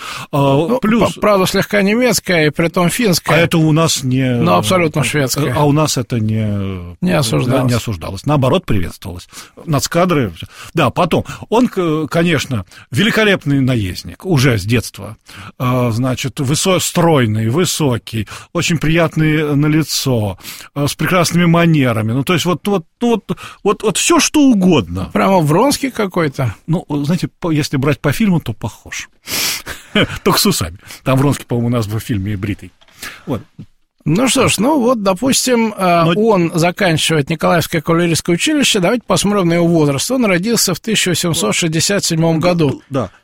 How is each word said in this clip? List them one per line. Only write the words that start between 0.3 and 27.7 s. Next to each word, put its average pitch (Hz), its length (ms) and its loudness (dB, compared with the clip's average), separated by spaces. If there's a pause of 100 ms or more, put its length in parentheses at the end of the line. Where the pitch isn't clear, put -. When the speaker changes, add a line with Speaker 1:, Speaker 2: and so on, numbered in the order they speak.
Speaker 1:
А, 147 60 -2
Speaker 2:
Ну, 139 420 2
Speaker 1:
плюс 208 320 2
Speaker 2:
п-, - 80 -16
правда, 196 260 2
слегка 202 360 -2
немецкое, 196 640 2
и - 20 2
притом 170 400 0
финское. 175 460 0
Speaker 1:
А 165 40 4
это 170 180 2
у 156 120 4
нас 156 320 2
не 131 400 0
Speaker 2:
Но 180 140 4
абсолютно 170 480 0
шведское. 139 520 -2
Speaker 1:
А 147 80 2
у 147 60 4
нас 151 260 2
это 123 220 -2
не 101 840 -2
Speaker 2:
Не 180 120 0
осуждалось. 131 580 0
Speaker 1:
не 120 60 2
осуждалось. 95 500 -6
Наоборот, 143 400 2
приветствовалось. 90 640 -4 (360)
Нацкадры. 151 680 0 (420)
Да, 147 160 2
потом. 160 340 0 (260)
Он, 247 180 2
к-, 160 400 -2
конечно, 156 560 0 (260)
великолепный 190 680 0
наездник, 104 680 -2
уже 135 320 2
с 87 60 -4
детства. 101 520 -4 (400)
А, 123 360 0
значит, 127 480 -4
высо-, 156 400 0
стройный, 120 680 2
высокий, 117 800 -2 (260)
очень 175 260 -2
приятный 156 760 0
на 147 120 2
лицо, 131 680 0 (380)
а, 139 140 -2
с - 80 -6
прекрасными 170 480 0
манерами. 151 640 2
Ну, 135 140 -2
то - 80 -2
есть 170 120 0
вот, 175 220 -4
вот, 202 200 -2 (140)
вот, 233 380 -2 (240)
вот, 208 220 0
вот 214 140 0
все, 339 200 4
что - 220 2
угодно. 160 720 2
Speaker 2:
Прямо 196 260 2
Вронский 202 540 2
какой-то. 156 640 -4 (100)
Speaker 1:
Ну, 165 180 -2 (200)
знаете, 160 160 0 (180)
по-, 175 120 -4
если 147 260 -2